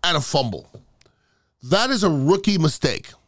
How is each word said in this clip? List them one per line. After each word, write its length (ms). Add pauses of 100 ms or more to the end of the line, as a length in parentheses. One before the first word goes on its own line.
and 140
a 40
fumble? 480 (920)
That 280
is 120
a 60
rookie 480
mistake. 540 (160)